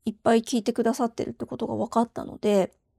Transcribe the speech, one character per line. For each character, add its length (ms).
い 80
っ 100
ぱ 140
い 60
聞 160
い 60
て 100
く 100
だ 100
さ 120
っ 60
て 120
る 60
っ 40
て 120
こ 100
と 120
が 80
分 120
か 140
っ 100
た 140
の 120
で、 360